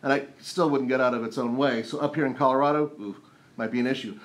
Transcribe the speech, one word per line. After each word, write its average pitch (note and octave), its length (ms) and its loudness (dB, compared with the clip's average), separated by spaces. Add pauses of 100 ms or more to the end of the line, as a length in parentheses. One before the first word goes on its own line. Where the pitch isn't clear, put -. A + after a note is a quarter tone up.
and C3+ 80 0
I C#3 140 2 (160)
still E3+ 280 2
wouldn't C3+ 200 2
get C3 100 2
out B2+ 140 4
of A2+ 100 -2
its A2+ 140 -6
own A#2+ 180 -2
way. B2+ 280 2
So D3 160 -8
up C#3+ 160 -2
here D#3 100 2
in B2+ 80 -2
Colorado, C#3+ 680 2
ooh, G2+ 160 -10 (400)
might A2+ 160 -4
be B2 80 0
an A#2+ 80 0
issue. A#2 380 -4